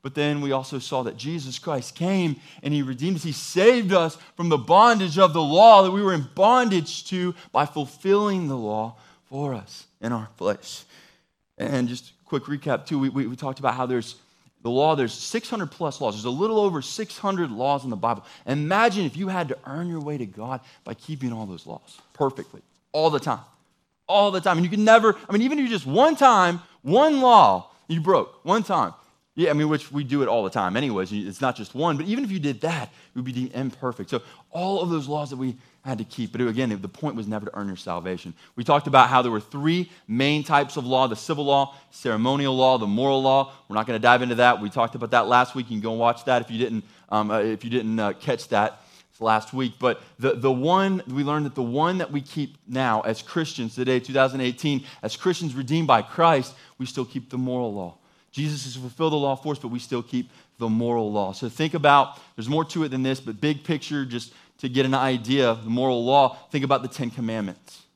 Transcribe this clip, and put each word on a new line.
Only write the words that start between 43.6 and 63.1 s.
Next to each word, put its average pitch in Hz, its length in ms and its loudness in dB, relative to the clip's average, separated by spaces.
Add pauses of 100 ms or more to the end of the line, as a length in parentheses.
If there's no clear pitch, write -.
We're 101 60 -10
not 110 140 -2
gonna 117 100 -2
dive 123 240 6
into 123 140 -4
that. 120 260 4
We 104 80 -6
talked 117 240 -2
about 120 160 -6
that 117 160 4
last 123 300 2
week. 123 120 -6
You 113 80 -6
can 104 60 -6
go 113 80 -4
and 113 100 -4
watch 117 260 0
that 127 140 2
if 113 100 -10
you 113 80 -8
didn't, 113 260 -4 (260)
um, 107 220 0
uh, 110 80 0
if 107 240 -2
you 117 60 -8
didn't, 113 280 -2
uh, 104 140 -2
catch - 360 -6
that 107 340 -2 (360)
last 110 340 0
week. 127 280 -4
But 123 200 0 (200)
the, 123 140 0
the 123 180 0
one, 185 560 0
we 135 160 -4
learned 147 220 -2
that 131 100 -8
the 135 60 -4
one 151 360 -2
that - 140 -6
we 143 80 -4
keep 139 360 -8 (120)
now 123 320 0
as 113 200 -4
Christians 127 540 -6
today, 127 240 0
two 127 140 -8
thousand 135 300 2
eighteen, 131 420 -2 (180)
as - 140 -8
Christians 165 400 -4
redeemed 147 320 -2
by 113 140 6
Christ, 160 520 2 (240)
we 131 80 -6
still 131 180 -6
keep 123 260 -12
the 127 80 -8
moral 123 360 -4
law. 90 220 -10 (360)
Jesus 147 320 -6
has 127 100 -12
fulfilled 131 380 -2
the 151 40 0
law 139 200 0
for 151 160 -6
us, 139 80 -8
but 123 80 -10
we 120 100 -6
still 120 240 -6
keep 123 260 -6 (300)
the 113 100 -4
moral 113 440 0
law. 101 180 -2
So 113 180 -8
think 156 260 -4
about, 143 440 4 (160)
there's 113 140 -8
more 156 160 0
to 156 180 -4
it 151 60 -2
than 131 160 -4
this, 131 160 -2